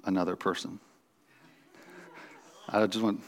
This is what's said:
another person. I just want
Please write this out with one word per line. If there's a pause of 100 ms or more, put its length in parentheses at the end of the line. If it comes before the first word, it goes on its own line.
another
person. (1900)
I
just
want